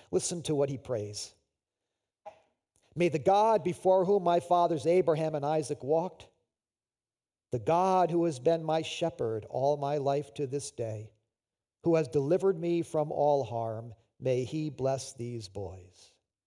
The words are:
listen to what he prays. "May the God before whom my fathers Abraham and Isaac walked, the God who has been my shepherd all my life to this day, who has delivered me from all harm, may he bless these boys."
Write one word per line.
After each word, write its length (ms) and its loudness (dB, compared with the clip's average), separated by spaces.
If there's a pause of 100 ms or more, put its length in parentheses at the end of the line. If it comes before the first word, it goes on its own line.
(100)
listen 320 -2
to 120 -2
what 160 2
he 80 -6
prays. 560 -8 (1600)
"May 160 2
the 80 -2
God 440 4
before 440 2
whom 180 2
my 160 4
fathers 460 2
Abraham 480 2
and 100 -4
Isaac 400 -2
walked, 440 -2 (1200)
the 80 -2
God 520 2
who 140 2
has 140 -2
been 260 2
my 180 0
shepherd 680 -4
all 260 0
my 220 -2
life 360 -2
to 120 -4
this 240 -6
day, 400 -8 (760)
who 120 4
has 120 0
delivered 500 0
me 240 -2
from 300 -4
all 320 2
harm, 500 -8 (240)
may 260 0
he 260 -6
bless 420 -4
these 360 -10
boys." 640 -14 (340)